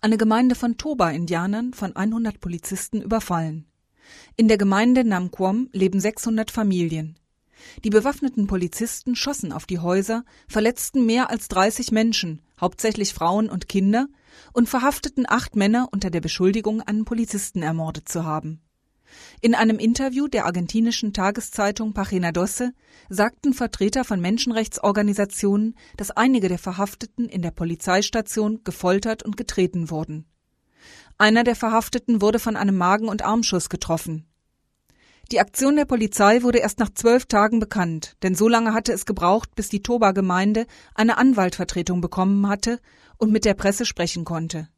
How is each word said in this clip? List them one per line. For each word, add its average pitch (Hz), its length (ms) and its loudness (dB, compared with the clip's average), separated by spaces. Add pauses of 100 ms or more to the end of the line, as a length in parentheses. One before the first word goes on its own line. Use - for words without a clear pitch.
eine 220 160 2
Gemeinde 226 380 4
von 233 200 -2
Toba-Indianern 190 960 -2
von 190 220 -8
hundert 220 460 -2
Polizisten 185 600 -8
überfallen. 165 640 -4 (680)
In 226 140 6
der 220 80 6
Gemeinde 214 480 4
Namquam 190 680 -2
leben 190 300 2
sechshundert 220 500 -2
Familien. 165 680 -2 (680)
Die 220 40 0
bewaffneten 247 560 2
Polizisten 196 680 -4
schossen 277 380 -6
auf 160 120 -8
die 185 140 -6
Häuser, 196 460 0 (240)
verletzten 233 560 0
mehr 233 240 2
als - 180 -6
dreißig 214 460 0
Menschen, 214 480 0 (180)
hauptsächlich 202 540 -2
Frauen 196 360 0
und - 200 -8
Kinder, 208 380 2 (440)
und 240 160 2
verhafteten 269 600 -2
acht - 280 -2
Männer 220 360 2
unter 196 180 -4
der 165 100 -2
Beschuldigung, 208 640 0
einen 214 240 -2
Polizisten 214 560 -4
ermordet 160 480 -4
zu 170 160 -4
haben. 156 340 -6 (800)
In 233 160 4
einem 220 220 4
Interview 262 500 0
der 233 180 -2
argentinischen 208 680 -2
Tageszeitung 208 800 -2
Pagina 180 400 -2
doce 220 400 -2 (340)
sagten 220 460 0
Vertreter 240 500 -2
von 202 160 -4
Menschenrechtsorganisationen, 208 1600 0 (200)
dass 202 160 -10
einige 233 380 2
der 180 100 -2
Verhafteten 202 680 -6
in 180 140 -4
der 170 80 -4
Polizeistation 208 1120 -2
gefoltert 196 580 -2
und 208 140 -8
getreten 180 520 -2
wurden. 156 360 -8 (920)
Einer 220 280 6
der 233 100 2
Verhafteten 226 680 0
wurde 220 180 2
von 220 180 -4
einem 196 180 2
Magen- 190 320 2
und 208 160 -4
Armschuss 214 460 0
getroffen. 165 560 -6 (1040)
Die 226 80 0
Aktion 269 380 2
der 294 80 4
Polizei 220 580 4
wurde 240 160 4
erst - 200 -2
nach 208 140 -2
zwölf 240 340 4
Tagen 214 320 4
bekannt, 175 640 -4
denn 185 120 2
so 208 140 4
lange 226 240 2
hatte 226 180 -2
es 196 140 -4
gebraucht, 185 500 0
bis 208 140 -6
die 202 120 -4
Toba-Gemeinde 202 840 2 (280)
eine 220 220 4
Anwaltvertretung 180 840 2
bekommen 196 480 0
hatte 226 300 -2 (380)
und 220 140 2
mit 214 140 2
der 208 80 4
Presse 202 320 0
sprechen 170 400 -4
konnte. 160 420 -6 (100)